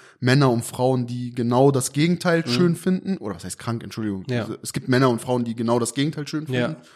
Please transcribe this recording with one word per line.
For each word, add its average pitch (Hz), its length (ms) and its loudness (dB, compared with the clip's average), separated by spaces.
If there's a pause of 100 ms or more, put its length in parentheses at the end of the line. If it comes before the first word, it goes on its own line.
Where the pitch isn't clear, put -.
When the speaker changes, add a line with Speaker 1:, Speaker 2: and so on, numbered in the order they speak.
(200)
Speaker 1:
Männer 131 300 6
und 117 140 0
Frauen, 127 420 0
die 123 240 -6
genau 123 400 4
das 127 220 -2
Gegenteil 170 540 2
Speaker 2:
Mhm. 123 40 -4
Speaker 1:
schön 170 260 4
finden. 185 420 -2
Oder 101 180 -8
was - 80 -16
heißt 90 140 -10
krank? 117 260 -6
Entschuldigung. 101 440 -6
Speaker 2:
Ja. 123 140 -2
Speaker 1:
Also, 107 200 -6
es - 100 -12
gibt - 160 -6
Männer 127 220 4
und 113 100 0
Frauen, 123 240 -2
die 117 100 -4
genau 117 240 0
das 117 160 -2
Gegenteil 147 320 -4
schön 156 220 -8
Speaker 2:
Ja. 123 200 -2
Speaker 1:
finden. 156 140 -10 (140)